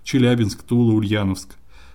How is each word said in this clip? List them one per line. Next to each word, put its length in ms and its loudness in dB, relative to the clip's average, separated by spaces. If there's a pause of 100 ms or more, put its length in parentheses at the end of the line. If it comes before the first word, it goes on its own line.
Челябинск, 600 0
Тула, 300 2
Ульяновск. 640 -2 (360)